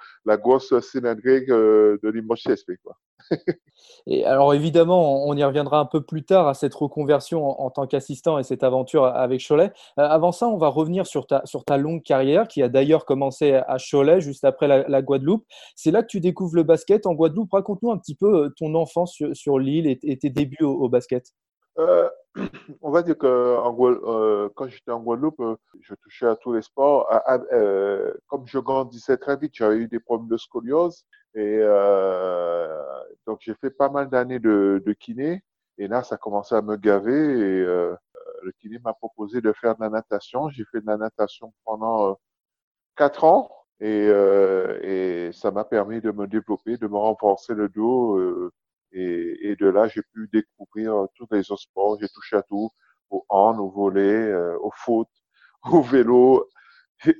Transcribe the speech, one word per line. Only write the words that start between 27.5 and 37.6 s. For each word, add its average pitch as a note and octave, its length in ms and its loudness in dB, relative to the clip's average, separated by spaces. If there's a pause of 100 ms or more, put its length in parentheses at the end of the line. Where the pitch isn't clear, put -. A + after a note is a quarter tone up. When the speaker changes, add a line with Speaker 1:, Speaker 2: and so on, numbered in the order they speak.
Speaker 1:
euh, G2+ 640 0 (140)
comme C3+ 200 -10
je C3+ 120 -6
grandissais B2+ 580 -2
très C#3 180 -4
vite, C#3+ 200 -8
j'avais A2 200 2
eu A#2 140 -4
des A#2+ 100 -6
problèmes A2+ 300 -6
de A2+ 80 -2
scoliose. D3 640 -4 (320)
Et, G#2+ 240 -2
euh, F#2 1200 0 (460)
donc, A2 140 -8
j'ai A2 120 -10
fait C3+ 160 -8
pas C#3 180 0
mal C#3 220 -4
d'années B2+ 300 -2
de, G2 440 2
de G#2 100 -4
kiné. C#3+ 500 -8 (340)
Et G2+ 100 -10
là, A#2+ 140 -2
ça A2+ 160 -10
commençait G#2 380 -4
à G#2 80 2
me G#2+ 120 -6
gaver. G2+ 360 0
Et, B2 500 0